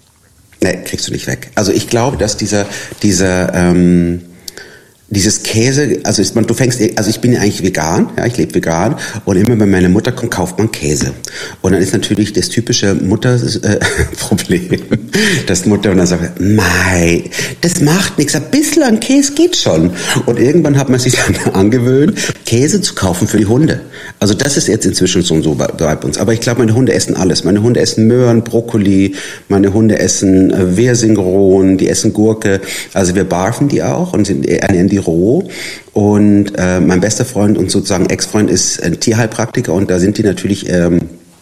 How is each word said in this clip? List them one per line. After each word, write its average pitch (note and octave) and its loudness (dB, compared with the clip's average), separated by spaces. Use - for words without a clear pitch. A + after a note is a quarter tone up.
Nee, F#2+ -2
kriegst - -8
du - -10
nicht - -8
weg. - -10
Also G2+ 0
ich - -2
glaube, A#2+ 0
dass G#2 -2
dieser, G#2 -2
dieser, F#2 2
ähm, F2 2
dieses G2+ -2
Käse, A#2+ 0
also G#2 0
ist - -2
man, A2 0
du A#2 -2
fängst, B2 0
also G#2 0
ich - -6
bin B2 2
ja A2+ 2
eigentlich G2+ -2
vegan, E2+ 0
ja, - -2
ich - -2
lebe E2 -2
vegan F2 0
und F#2+ 0
immer G#2 2
wenn G#2 4
meine F#2 4
Mutter G#2 2
kommt, - -6
kauft - -4
man G#2+ 0
Käse. C#2 -4
Und F#2 2
dann F#2 2
ist G2 0
natürlich G#2 -2
das - -2
typische A2 -2
Mutter, A#2+ 0
äh, G#2+ -2
<laughs> - -4
Problem, - -2
dass F#2 -2
Mutter G#2 2
und F2+ 2
dann F2 2
sagt, F2 -4
„Mei, F2+ 2
das F3 0
macht E3 0
nix, C3+ 0
ein C3+ -6
bisschen D4+ 2
an A3 2
Käse C#4 2
geht F4 2
schon.“ E2 2
Und A#2 0
irgendwann D3 4
hat C3+ 0
man B2+ 2
sich B2 0
dann - -2
<laughs> - -
angewöhnt, B2 2
Käse D3+ 2
zu - -6
kaufen F#2+ 0
für G#2+ 0
die G#2 2
Hunde. B2+ 2
Also G3+ 2
das - -2
ist - 0
jetzt G#2 0
inzwischen F2+ 0
so, D#2+ 0
so D2+ 0
bei, B1+ -2
bei D2+ -2
uns. - -6
Aber A2 0
ich A2+ -2
glaube, B2 -2
meine A2 2
Hunde B2+ 2
essen - -2
alles. - 0
Meine G2+ 2
Hunde A2 2
essen A2 2
Möhren, A#2+ 4
Brokkoli, G2 0
meine G2 2
Hunde G#2+ 2
essen, F#2+ 2
äh, F#2 0
Wirsing A#2 2
rohen, F#2+ 4
die F#2 0
essen G2+ 0
Gurke. G#2+ 0
Also F2+ 0
wir F#2+ 2
barfen F#2+ 0
die - 0
auch F3 -2
und - 2
sind, - -2
äh, - 0
ernähren F#2 2
die G2 2
roh. G2 0
Und, G#2 4
äh, F2+ 0
mein F2+ 2
bester A2+ -2
Freund G#2 0
und F2+ -2
sozusagen F#2+ 0
Ex-Freund G#2+ 0
ist - 0
ein - -4
Tierheilpraktiker A2 -2
und F#2+ 0
da F2+ 2
sind G2+ 0
die G#2+ 0
natürlich, F#2+ -2
ähm, F2 2